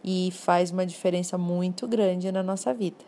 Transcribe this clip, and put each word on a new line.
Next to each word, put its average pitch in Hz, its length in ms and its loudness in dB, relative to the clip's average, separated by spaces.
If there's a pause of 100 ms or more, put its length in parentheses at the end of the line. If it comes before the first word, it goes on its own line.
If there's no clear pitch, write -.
E 185 280 0
faz 180 380 2
uma 185 160 -2
diferença 180 500 -2
muito 180 520 -2
grande 190 440 2
na 190 120 0
nossa 190 320 -2
vida. 196 320 -4